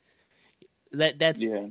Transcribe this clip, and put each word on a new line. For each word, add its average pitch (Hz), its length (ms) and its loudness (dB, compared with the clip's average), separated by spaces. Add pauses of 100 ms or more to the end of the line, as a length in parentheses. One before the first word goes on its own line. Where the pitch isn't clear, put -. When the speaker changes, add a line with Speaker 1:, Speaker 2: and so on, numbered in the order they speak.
(920)
Speaker 1:
That, 147 260 0
that's, 156 240 2
Speaker 2:
Yeah. 104 280 -2